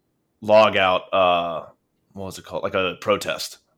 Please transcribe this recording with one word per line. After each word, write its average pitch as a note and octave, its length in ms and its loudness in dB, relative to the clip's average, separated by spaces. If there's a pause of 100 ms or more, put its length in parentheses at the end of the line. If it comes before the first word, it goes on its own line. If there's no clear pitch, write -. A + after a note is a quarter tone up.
(400)
log G#2+ 360 4
out, F#2 360 0
uh, F2 540 0 (460)
what G2 140 -14
was F2+ 120 -14
it F2 60 -20
called? - 180 -10
Like, G2 120 -6
a F#2 260 -2
protest, - 580 -4 (200)